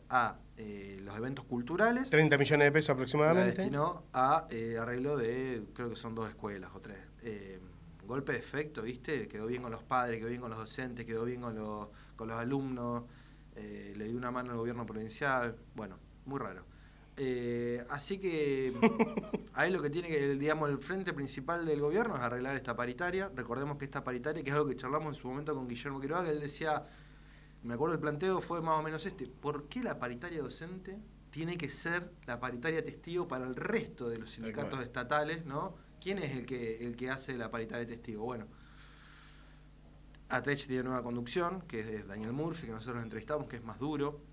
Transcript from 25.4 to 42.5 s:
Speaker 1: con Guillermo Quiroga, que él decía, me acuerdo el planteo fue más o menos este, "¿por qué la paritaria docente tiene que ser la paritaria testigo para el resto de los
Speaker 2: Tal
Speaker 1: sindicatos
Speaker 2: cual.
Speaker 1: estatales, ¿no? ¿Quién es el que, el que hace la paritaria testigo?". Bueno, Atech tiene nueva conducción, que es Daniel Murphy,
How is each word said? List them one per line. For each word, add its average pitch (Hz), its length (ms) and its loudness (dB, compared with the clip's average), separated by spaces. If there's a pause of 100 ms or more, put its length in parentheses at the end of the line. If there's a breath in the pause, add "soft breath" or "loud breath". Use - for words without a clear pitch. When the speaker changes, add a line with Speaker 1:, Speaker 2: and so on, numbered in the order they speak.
Speaker 1:
con 127 140 -4
Guillermo 135 320 -4
Quiroga, 160 240 0
que 160 60 0
él 151 100 0
decía, 147 440 0 (800 soft breath)
me 117 100 -4
acuerdo 156 220 2
el 139 40 -2
planteo 156 400 2
fue 170 220 -2
más 160 160 4
o 151 60 0
menos 156 200 -4
este, 147 220 -6
"¿por 147 420 -4
qué 254 140 -4
la 160 160 -2
paritaria 127 420 -4
docente 185 560 -6 (340)
tiene 165 280 -2
que 143 100 -2
ser 175 440 -2 (120)
la 123 140 -2
paritaria 131 460 0
testigo 170 420 -2
para 127 180 -2
el 127 120 -4
resto 151 520 0
de 117 100 -2
los 110 120 -8
Speaker 2:
Tal - 60 -10
Speaker 1:
sindicatos 117 380 -4
Speaker 2:
cual. 127 100 -2
Speaker 1:
estatales, 151 600 0
¿no? 160 300 -4 (260 soft breath)
¿Quién 196 180 -2
es 143 120 -2
el 123 160 -4
que, 120 400 -2
el 120 80 -4
que 127 160 -4
hace 131 260 -4
la 110 140 -4
paritaria 117 340 -4
testigo?". 113 380 -8
Bueno, 117 240 -4 (1800 soft breath)
Atech 139 400 0
tiene 127 160 0
nueva 127 180 0
conducción, 170 600 -2
que 113 180 -6
es 107 260 -6
Daniel 107 260 -6
Murphy, 156 340 -4